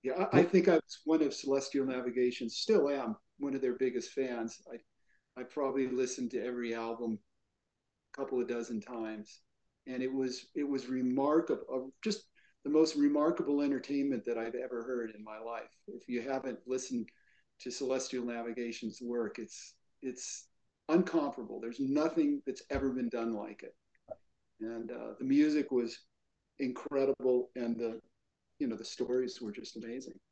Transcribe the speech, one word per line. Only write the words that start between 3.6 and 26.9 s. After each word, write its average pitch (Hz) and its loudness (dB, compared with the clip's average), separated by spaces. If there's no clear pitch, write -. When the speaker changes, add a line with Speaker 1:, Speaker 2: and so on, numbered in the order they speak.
Speaker 1:
their 123 2
biggest 123 0
fans. 120 -4
I, - -20
I 123 -6
probably 135 0
listened 127 -2
to 113 -2
every 120 -2
album 113 -4
a - -18
couple 131 -2
of 117 -2
dozen 117 -4
times. 110 -10
And 127 -6
it 131 -2
was, 131 -2
it 143 -2
was 127 -2
remarkable, 131 2
uh, 131 -4
just 214 -2
the 143 -2
most 156 6
remarkable 147 4
entertainment 139 0
that 117 -2
I've 113 -4
ever 123 -4
heard 117 -4
in 107 -16
my 107 -12
life. 113 -8
If - -14
you 120 -2
haven't 131 -4
listened 127 -4
to 127 -8
Celestial 127 -2
Navigation's 117 -6
work, 120 -2
it's, - -12
it's - -10
uncomparable. 143 2
There's 120 -8
nothing 147 2
that's 127 -6
ever 139 0
been 123 -2
done 117 -2
like 104 -8
it. - -16
And, 117 -6
uh, 120 -8
the 123 -4
music 147 6
was 120 2
incredible, 127 2